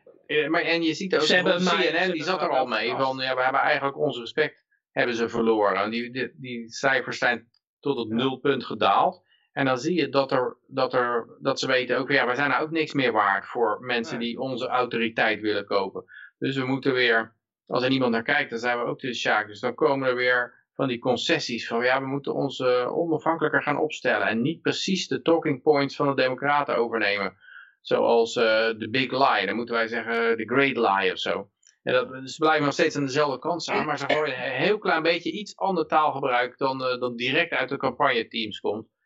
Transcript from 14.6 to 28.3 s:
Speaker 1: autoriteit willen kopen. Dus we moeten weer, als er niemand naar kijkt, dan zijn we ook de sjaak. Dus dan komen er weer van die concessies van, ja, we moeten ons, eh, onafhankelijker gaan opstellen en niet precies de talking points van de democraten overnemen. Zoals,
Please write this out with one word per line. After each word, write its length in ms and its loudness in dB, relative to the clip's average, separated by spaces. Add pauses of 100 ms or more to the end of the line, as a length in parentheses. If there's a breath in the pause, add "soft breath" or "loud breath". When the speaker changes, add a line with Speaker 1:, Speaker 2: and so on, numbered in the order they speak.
Speaker 1:
autoriteit 720 0
willen 240 -2
kopen. 380 -2 (340 loud breath)
Dus 180 -4
we 100 -2
moeten 280 0
weer, 420 2 (320)
als 160 0
er 60 2
niemand 220 2
naar 120 0
kijkt, 260 0
dan 100 -6
zijn 200 -2
we 60 -4
ook 140 -4
de 140 -6
sjaak. 340 0
Dus 120 -16
dan 160 -4
komen 320 2
er 80 2
weer 380 0 (200 soft breath)
van 140 -2
die 120 -4
concessies 680 -2
van, 160 -2
ja, 180 2
we 60 -6
moeten 260 -4
ons, 260 -2
eh, 380 0
onafhankelijker 640 0
gaan 160 0
opstellen 480 0
en 140 0
niet 200 -2
precies 460 -2
de 140 -4
talking 400 2
points 340 2
van 120 0
de 140 2
democraten 560 0
overnemen. 600 0 (440 loud breath)
Zoals, 540 4